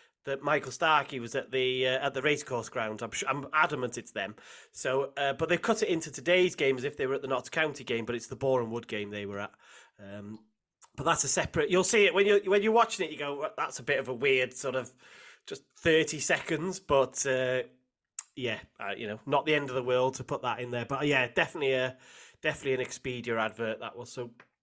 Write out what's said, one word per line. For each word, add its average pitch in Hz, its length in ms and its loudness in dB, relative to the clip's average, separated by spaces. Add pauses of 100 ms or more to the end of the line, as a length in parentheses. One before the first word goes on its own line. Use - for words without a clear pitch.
(260)
that 135 160 -4
Michael 139 300 0
Starkey 151 480 2
was 117 140 -6
at - 160 -4
the, 127 360 0
uh, 131 200 0
at 135 80 -2
the 135 80 -4
racecourse 135 480 -2
ground. 110 320 -4
I'm 113 100 -8
su-, - 160 -6
I'm 135 240 -2
adamant 143 460 0
it's - 140 -12
them. 104 220 -6 (380)
So, 135 460 -2
uh, 139 160 0
but 151 160 -2
they've 170 100 2
cut 220 220 2
it 214 60 0
into 165 220 0
today's 175 440 2
game 135 240 2
as 123 60 -4
if 143 120 -4
they 139 100 -2
were 135 80 0
at 139 60 -2
the 139 80 -8
Notts 131 220 -2
County 151 340 -2
game, 117 220 -2
but 120 80 -4
it's 113 120 -8
the 123 100 -10
Boreham 127 340 0
Wood 117 180 -8
game 104 220 -6
they 104 160 -8
were 101 140 -6
at. 104 120 -8 (500)
Um, 104 360 -14 (580)
but 127 80 -6
that's 160 200 2
a 139 40 -4
separate, 151 400 0
you'll 180 160 4
see 208 220 6
it 165 80 4
when 196 100 6
you're, 202 200 6
when 202 180 4
you're 220 100 2
watching 220 320 4
it, 156 80 -6
you 139 60 -12
go, 143 200 -4
"Well, 151 200 -4
that's - 220 -6
a - 20 -14
bit 139 160 0
of 131 100 -4
a 131 60 -2
weird 127 400 2
sort 131 220 -4
of 123 160 -6 (540)
just 139 160 -10 (140)
thirty 156 440 4
seconds," 165 580 -2
but, - 480 2
uh, 127 380 0 (720)
yeah, 117 240 -4 (200)
uh, 101 160 -6
you 113 120 -8
know, 107 180 -6
not 139 180 2
the 151 100 2
end 143 140 0
of 127 60 -4
the 131 80 0
world 127 320 2
to 123 100 -8
put - 180 -6
that 120 180 -2
in 123 100 -6
there. 120 140 -2
But, 135 180 -4
uh, - 20 0
yeah, 135 220 4
definitely 147 460 0
a, 127 240 0 (460)
definitely 135 400 -2
an 123 60 -6
Expedia 120 500 -6
advert, 110 420 -2
that 113 160 -10
was. 117 140 -14
So, 123 200 -8 (320)